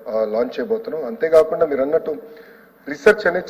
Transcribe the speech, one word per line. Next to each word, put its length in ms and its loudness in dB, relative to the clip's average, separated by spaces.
ఆ, 160 -2
లాంచ్ 360 -4
చేయబోతున్నాం. 440 -4
అంతేకాకుండా 640 2
మీరు 160 0
అన్నట్టు 340 -2
రీసెర్చ్ 380 2
అనేది 240 -2